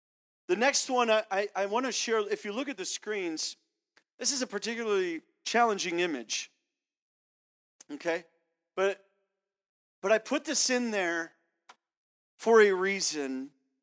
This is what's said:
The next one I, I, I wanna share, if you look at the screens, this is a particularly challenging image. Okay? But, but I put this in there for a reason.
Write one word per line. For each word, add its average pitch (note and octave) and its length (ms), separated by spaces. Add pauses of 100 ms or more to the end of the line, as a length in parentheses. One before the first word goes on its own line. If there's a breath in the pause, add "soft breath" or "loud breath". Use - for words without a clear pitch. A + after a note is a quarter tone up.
(460)
The F3+ 80
next B3+ 360
one A#3+ 200
I, G#3+ 200
I, G3+ 260
I G3 100
wanna A#3+ 240
share, A3+ 300 (100)
if - 140
you G#3 80
look C#4 160
at B3+ 80
the F#3 80
screens, F#3 720 (600)
this B3 140
is C4 100
a - 40
particularly G3+ 760 (220)
challenging F#3+ 540
image. C#3+ 540 (1400)
Okay? E3+ 320 (520)
But, F#3+ 280 (1000)
but G3 100
I B3 60
put C#4 260
this - 260
in B3 220
there E3+ 400 (1080)
for A3+ 220
a G3+ 100
reason. D3+ 760 (320)